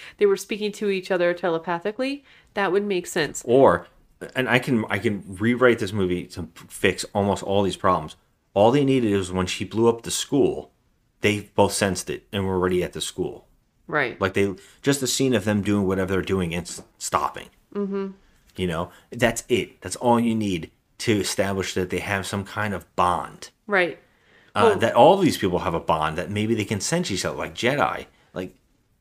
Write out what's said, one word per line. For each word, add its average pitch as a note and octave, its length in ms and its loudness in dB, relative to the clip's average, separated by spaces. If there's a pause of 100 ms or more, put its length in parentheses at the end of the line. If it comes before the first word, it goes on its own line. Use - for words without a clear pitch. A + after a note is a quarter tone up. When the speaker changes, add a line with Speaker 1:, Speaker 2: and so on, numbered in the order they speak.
(160)
Speaker 1:
they G#3 100 2
were G3 100 4
speaking G#3 360 -4
to G#3 180 -4
each F#3+ 220 -2
other F3 200 2
telepathically, F3+ 920 -4 (300)
that G3 180 0
would G3+ 120 2
make F3+ 220 -2
sense. - 400 -4
Speaker 2:
Or, A#2 400 6 (480)
and C3 140 -2
I A#2+ 100 4
can, A#2 300 0
I G2+ 100 -2
can G2+ 300 -2
rewrite A#2 500 4
this G#2 140 -4
movie F2+ 360 0
to - 200 -10 (200)
fix - 360 -2 (100)
almost G2 300 0
all G2 180 0
these F#2 140 -2
problems. E2 400 -2 (360)
All A#2 200 6
they C#3+ 120 2
needed B2 320 2
was F2+ 140 -2
when F#2 160 0
she - 180 -6
blew A2 240 2
up A#2 140 0
the E2+ 80 -10
school, - 600 -2 (480)
they G#2 340 0
both G2+ 180 4
sensed F#2 380 -2
it - 220 -10
and G2 140 -2
were F#2+ 80 -2
already F2+ 280 0
at - 120 -8
the D#2 60 -8
school. - 460 -8 (400)
Speaker 1:
Right. C#3+ 320 -4
Speaker 2:
Like, F#2+ 140 0
they, G2 220 0 (260)
just C#3 200 0
the B2+ 60 -2
scene C3 280 0
of G2+ 100 0
them G#2 160 2
doing G2+ 260 0
whatever F#2+ 260 -2
they're F#2 100 0
doing F2+ 320 -2
and F2 120 -6
s-, - 160 -14 (140)
stopping. - 540 -4 (240)
Speaker 1:
Mm-hmm. G3 380 -6 (440)
Speaker 2:
You F#2 100 -2
know, E2+ 240 -4 (200)
that's A#2 400 0
it. G2 320 -2
That's - 140 -10
all A#2+ 220 4
you A#2 160 2
need G2 360 -2 (280)
to - 140 0
establish F#2+ 640 -2
that F#2 160 -2
they F#2 80 -4
have G2 280 -4
some G2 180 -6
kind G#2+ 280 -6
of F2 140 -8 (100)
bond. F2+ 540 -2 (160)
Speaker 1:
Right. F3+ 320 0 (560)
Speaker 2:
Uh, G#2 160 4
Speaker 1:
Well F#2 80 0
Speaker 2:
that G2+ 160 0
all D#3 240 8
these E3+ 180 2
people F2+ 220 0
have E2+ 160 -2
a D#2+ 60 -2
bond, D#2+ 360 0
that E2 140 -6
maybe G#2+ 240 0
they G#2+ 100 -2
can G2 160 -4
sense F3 300 -2
each F#2 160 -4
other, C#2 100 -4
like E2 180 -8
Jedi. - 520 -2 (260)
Like, - 220 -10 (460)